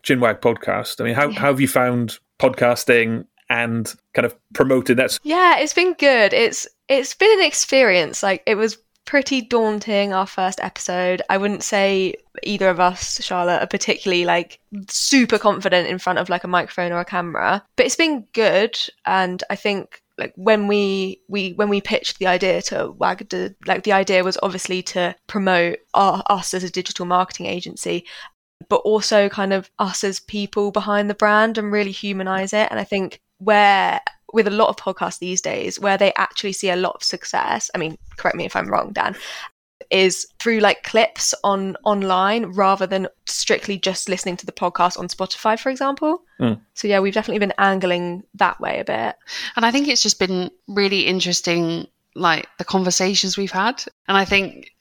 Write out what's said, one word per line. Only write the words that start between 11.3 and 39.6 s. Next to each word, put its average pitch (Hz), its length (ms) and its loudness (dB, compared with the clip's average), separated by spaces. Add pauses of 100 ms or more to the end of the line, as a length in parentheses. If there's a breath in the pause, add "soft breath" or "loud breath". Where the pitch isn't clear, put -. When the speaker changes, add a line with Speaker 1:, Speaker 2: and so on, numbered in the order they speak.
Speaker 2:
wouldn't 202 260 -4
say 196 500 0 (300)
either 196 260 0
of 175 100 0
us, 180 440 0
Charlotte, 175 400 0
are 196 40 -4
particularly, 180 580 -2
like, 170 340 -2 (300)
super 233 500 2
confident 185 480 2
in 185 100 -4
front 185 220 -2
of, 180 100 -2
like, 175 140 -2
a 185 40 -6
microphone 175 440 -2
or 175 80 -4
a 175 60 -4
camera, 175 580 -2 (120)
but 262 120 4
it's 262 80 -4
been 311 380 0
good. 214 440 2 (280)
And 185 440 0
I 202 60 -4
think, - 480 -6 (160)
like, - 160 -8
when 208 320 2
we, 196 600 0
we, 190 260 -4
when 208 160 0
we 202 120 0
pitched - 380 -4
the 185 80 -2
idea 180 360 2
to - 280 -4
Wagda, 190 640 -4 (100)
like, 190 180 -2
the 208 100 0
idea 190 300 4
was 180 200 -2
obviously 185 400 -4
to 180 320 -4 (100)
promote 180 540 0 (160)
our, 196 320 2
us 190 260 0
as 185 100 -4
a 185 60 -6
digital 180 380 -6
marketing 180 400 -2
agency, 175 580 -6 (640 loud breath)
but 208 80 4
also 208 520 2
kind 196 240 -2
of 190 160 -2 (100)
us 190 240 -4
as 196 160 -2
people 202 520 -4
behind 208 380 0
the 202 60 -2
brand 214 420 4
and 208 140 -4
really 202 200 0
humanize 190 600 -4
it. 214 160 2
And - 100 -4
I 202 40 -2
think 196 380 -6 (160)
where, 202 640 4 (320)
with 214 140 2
a 196 40 -2
lot 214 180 2
of 196 60 -2
podcasts 185 440 -6
these 180 220 -6
days, - 380 -6
where 196 180 0
they 196 200 4
actually 196 360 -4
see 190 160 -4
a 175 60 0
lot 180 200 -2
of - 80 -16
success, - 720 -4
I - 20 -4
mean, 160 200 -6 (200)
correct - 180 -2
me 175 100 -6
if 185 100 -8
I'm 196 120 -2
wrong, - 240 -2
Dan, - 240 -4 (720 loud breath)